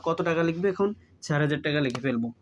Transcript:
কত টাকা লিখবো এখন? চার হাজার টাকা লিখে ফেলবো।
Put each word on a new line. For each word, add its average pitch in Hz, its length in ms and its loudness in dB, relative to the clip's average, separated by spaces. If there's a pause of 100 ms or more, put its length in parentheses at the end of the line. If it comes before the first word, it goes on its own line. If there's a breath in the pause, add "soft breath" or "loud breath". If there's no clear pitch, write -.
কত 165 120 2 (100)
টাকা 165 200 2
লিখবো 170 260 -2
এখন? 196 140 2 (380 soft breath)
চার 147 180 0
হাজার 147 220 0
টাকা 147 200 2
লিখে 123 200 -4
ফেলবো। 117 240 0 (100)